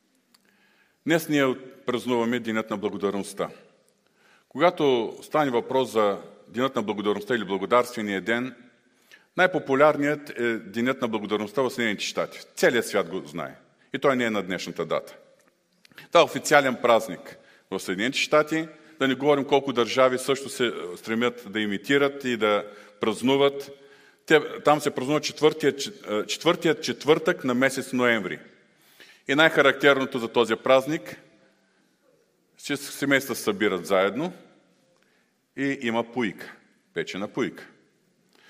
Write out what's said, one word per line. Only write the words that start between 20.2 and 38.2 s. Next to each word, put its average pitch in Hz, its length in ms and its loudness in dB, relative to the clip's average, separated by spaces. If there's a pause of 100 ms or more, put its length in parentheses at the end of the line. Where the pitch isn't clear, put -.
се, 120 180 -2
е, 110 40 0 (260)
стремят 117 520 -4
да 104 120 -4
имитират 139 640 0
и 123 120 -2
да 104 280 2 (360)
празнуват. 139 720 0 (560)
Те, 156 140 6 (240)
там 147 160 4
се 143 100 -2
празнува 143 300 -2
четвъртият, 151 600 0
че-, 110 120 -8 (180)
е, 104 160 -2
четвъртият 165 560 0
четвъртък 160 600 0
на 127 100 0
месец 131 380 0
ноември. 113 460 0 (920)
И 135 60 0
най-характерното 139 840 4
за 113 100 -4
този 113 280 2
празник, 135 600 0 (1500)
че 143 120 -4
семейства 135 580 -2
се - 80 -8
събират 95 440 0
заедно 101 460 0 (1200)
и 139 260 -4
има 117 300 -2
пуйка, 117 400 -6 (420)
печена 92 340 -8
пуйка. - 380 -6 (840)